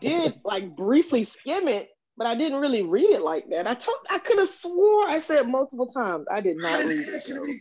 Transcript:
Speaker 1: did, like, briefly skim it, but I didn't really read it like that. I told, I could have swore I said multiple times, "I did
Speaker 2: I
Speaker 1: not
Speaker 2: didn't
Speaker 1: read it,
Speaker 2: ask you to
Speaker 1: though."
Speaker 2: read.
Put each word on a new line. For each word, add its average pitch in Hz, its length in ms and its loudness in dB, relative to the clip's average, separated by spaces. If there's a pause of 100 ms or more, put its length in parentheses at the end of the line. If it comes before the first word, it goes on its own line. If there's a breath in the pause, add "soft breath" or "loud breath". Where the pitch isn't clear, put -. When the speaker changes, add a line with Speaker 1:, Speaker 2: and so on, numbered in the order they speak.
Speaker 1:
did, 320 340 0 (100)
like, 190 300 -4
briefly 247 480 2
skim 339 440 -4
it, 208 220 -2 (260)
but 226 120 -6
I 233 80 0
didn't 277 240 -2
really 262 240 2
read 208 260 4
it 403 120 4
like 160 280 -4
that. 175 180 -2
I 226 60 -2
told, 453 240 -4 (140)
I 381 80 0
could - 200 2
have 381 80 4
swore 403 600 2
I 311 100 0
said 294 300 2
multiple 254 400 -2
times, 196 440 -4
"I 208 100 -2
did 175 180 0
Speaker 2:
I - 20 -6
Speaker 1:
not 170 180 0
Speaker 2:
didn't - 200 0
Speaker 1:
read 294 80 -6
it, - 80 -8
Speaker 2:
ask - 120 -8
you 269 80 -8
to 277 60 -8
Speaker 1:
though." 285 40 -8
Speaker 2:
read. 285 160 -6